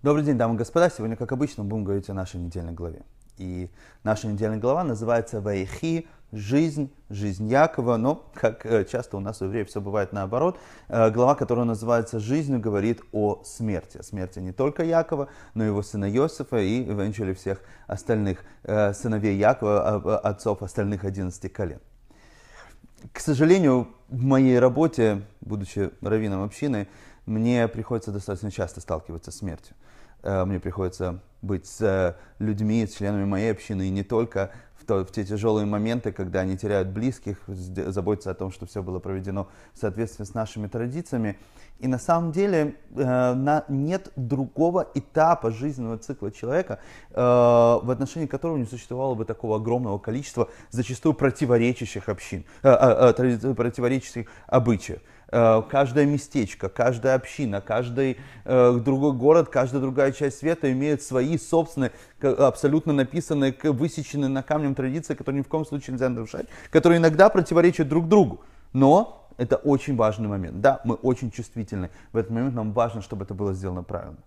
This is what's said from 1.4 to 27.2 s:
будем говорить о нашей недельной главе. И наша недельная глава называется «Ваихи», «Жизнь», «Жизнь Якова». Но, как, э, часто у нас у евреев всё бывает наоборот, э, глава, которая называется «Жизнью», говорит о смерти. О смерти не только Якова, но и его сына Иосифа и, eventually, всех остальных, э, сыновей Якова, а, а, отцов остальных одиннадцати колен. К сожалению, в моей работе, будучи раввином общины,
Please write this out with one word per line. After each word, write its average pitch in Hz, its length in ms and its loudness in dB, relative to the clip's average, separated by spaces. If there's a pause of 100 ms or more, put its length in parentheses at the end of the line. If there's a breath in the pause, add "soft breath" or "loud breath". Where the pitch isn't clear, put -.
будем 107 180 -4
говорить 98 260 -4
о 98 40 -8
нашей 92 260 -8
недельной 85 320 -8
главе. 85 300 -12 (360)
И 90 320 -8 (360 soft breath)
наша 107 240 -2
недельная 107 280 -2
глава 135 280 0
называется 113 560 -2
«Ваихи», 104 680 -4 (240 soft breath)
«Жизнь», 139 580 0 (200)
«Жизнь 104 400 -6
Якова». 127 480 2
Но, 131 260 -2 (100)
как, - 320 -2
э, 113 200 2
часто 104 320 -8
у - 20 -4
нас 98 220 -8
у 95 60 -4
евреев 101 200 -4
всё - 140 -8
бывает 101 320 -4
наоборот, 117 440 -2 (300 loud breath)
э, 113 240 4
глава, 123 240 4
которая 120 300 0
называется 113 560 -2
«Жизнью», 135 400 -2
говорит 107 400 0 (100)
о 104 320 0
смерти. 104 540 -6
О - 60 -16
смерти 92 360 -10
не 92 140 -10
только 139 280 -2
Якова, 165 460 0 (280 loud breath)
но 110 100 -2
и - 20 2
его 101 160 0
сына 101 260 -4
Иосифа 131 460 -2
и, 113 300 0
eventually, 101 480 -4
всех 95 260 -6 (260 soft breath)
остальных, 98 600 -4 (180 soft breath)
э, 104 300 0
сыновей 107 420 -2
Якова, 104 540 2
а, 107 160 -2
а, 101 140 0
отцов 104 440 -4
остальных 101 400 -4
одиннадцати 95 460 -6
колен. 85 320 -8 (1300 soft breath)
К - 80 -16
сожалению, 151 680 4 (180)
в 123 160 -6
моей 131 340 6
работе, 123 680 2 (180)
будучи 101 580 -6
раввином 104 440 -2
общины, 107 440 -4 (380 loud breath)